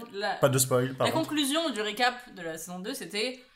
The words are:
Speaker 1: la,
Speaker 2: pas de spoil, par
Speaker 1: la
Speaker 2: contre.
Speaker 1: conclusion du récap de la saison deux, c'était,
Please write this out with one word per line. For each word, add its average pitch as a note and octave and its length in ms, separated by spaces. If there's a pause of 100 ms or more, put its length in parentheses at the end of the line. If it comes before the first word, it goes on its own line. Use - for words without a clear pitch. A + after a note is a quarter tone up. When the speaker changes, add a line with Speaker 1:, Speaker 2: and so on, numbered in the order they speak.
(140)
Speaker 1:
la, G3 220
Speaker 2:
pas C#3 140
de B2+ 80
spoil, C3 380
par B2+ 120
Speaker 1:
la A#3+ 60
Speaker 2:
contre. D#4+ 160
Speaker 1:
conclusion D4+ 420
du G#3 100
récap B3 340 (180)
de F#3+ 80
la E3 160
saison F3+ 220
deux, G#3+ 160
c'était, A3+ 480 (120)